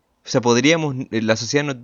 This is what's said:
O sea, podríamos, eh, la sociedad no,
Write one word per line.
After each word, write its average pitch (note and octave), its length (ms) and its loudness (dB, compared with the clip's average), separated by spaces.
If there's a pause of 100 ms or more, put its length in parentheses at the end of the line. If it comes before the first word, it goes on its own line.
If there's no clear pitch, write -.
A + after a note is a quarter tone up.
(260)
O - 40 -12
sea, C3 120 0
podríamos, C3+ 540 2 (160)
eh, A2+ 100 -4
la A2 140 0
sociedad A2+ 300 -2
no, C#3 80 -6 (100)